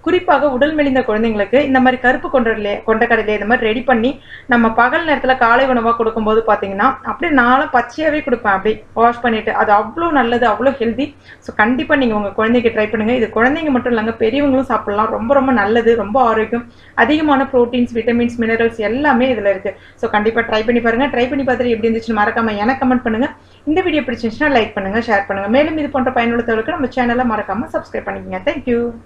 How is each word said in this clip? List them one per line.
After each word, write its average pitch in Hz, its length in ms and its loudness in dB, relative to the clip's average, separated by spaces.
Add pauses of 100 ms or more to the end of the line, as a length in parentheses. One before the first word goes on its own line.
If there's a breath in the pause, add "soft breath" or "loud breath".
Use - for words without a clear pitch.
குறிப்பாக 330 460 2
உடல் 285 220 2
மெலிந்த 277 340 2
குழந்தைங்களுக்கு 214 500 0 (120)
இந்த 262 100 2
மாதிரி 254 220 2
கருப்பு 254 260 0
கொண்டக்கடலை, 220 440 0 (160)
கொண்டக்கடலை 220 460 0
இந்த 202 120 -4
மாதிரி 233 220 0
ரெடி 226 220 -2
பண்ணி 247 320 0 (240 loud breath)
நம்ம 233 260 2
பகல் 254 360 2
நேரத்துல 254 300 0
காலை 247 320 4
உணவா 233 260 2
கொடுக்கும்போது 220 520 0
பாத்தீங்கன்னா 202 400 0 (220)
அப்படியே 320 320 -2
நானும் 262 320 2
பச்சையாவே 294 500 0
கொடுப்பேன், 226 340 -2
அப்படி 214 260 -2 (100)
வாஷ் 233 280 0
பண்ணிட்டு. 220 300 -2
அது 208 220 2
அவ்வளோ 269 380 0
நல்லது, 240 360 2
அவ்வளோ 254 320 2
ஹெல்தி. 226 260 -2 (340 loud breath)
So - 160 -16
கண்டிப்பா 254 400 2
நீங்க 247 200 0
உங்க 208 140 -2
குழந்தைக்கு 226 400 2
ட்ரை 214 220 0
பண்ணுங்க. 214 220 0
இது 233 220 0
குழந்தைங்க 294 340 2
மட்டும் 247 240 0
இல்லைங்க, 220 300 -2
பெரியவங்களும் 262 480 2
சாப்பிடலாம். 214 460 -2
ரொம்ப 226 160 -2
ரொம்ப 269 180 4
நல்லது, 226 440 2
ரொம்ப 220 340 0
ஆரோக்கியம், 220 360 -2 (300 loud breath)
அதிகமான 285 480 2 (100)
புரோட்டீன்ஸ், 240 460 2
விட்டமின்ஸ், 240 400 0
மினரல்ஸ் 226 380 0
எல்லாமே 247 580 0
இதுல 202 140 0
இருக்கு. 190 280 -4 (180 loud breath)
So 226 140 -4
கண்டிப்பா 220 320 0
ட்ரை 220 240 -2
பண்ணி 240 160 2
பாருங்க. 233 260 0
ட்ரை 247 220 -2
பண்ணி 277 140 -2
பார்த்துட்டு 247 320 0
எப்படி 214 140 -2
இருந்துச்சுன்னு 226 320 -2
மறக்காம 220 360 0
எனக்கு 247 280 -2
கமெண்ட் 254 200 2
பண்ணுங்க. 226 240 0 (360 soft breath)
இந்த 311 160 0
வீடியோ 311 200 0
பிடிச்சிருந்துச்சுன்னா 240 560 -2
லைக் 214 200 0
பண்ணுங்க, 196 220 -2
ஷேர் 214 280 0
பண்ணுங்க. 196 300 -4
மேலும் 311 200 2
இது 285 120 -4
போன்ற 254 220 -2
பயனுள்ள 233 320 0
தகவலுக்கு 226 340 -2
நம்ம 254 180 -4
சேனலை 247 380 0
மறக்காம 208 420 -4
சப்ஸ்கிரைப் - 340 -6
பண்ணிக்கங்க. 190 400 -8
Thank 311 220 -6
you. 233 100 2 (240)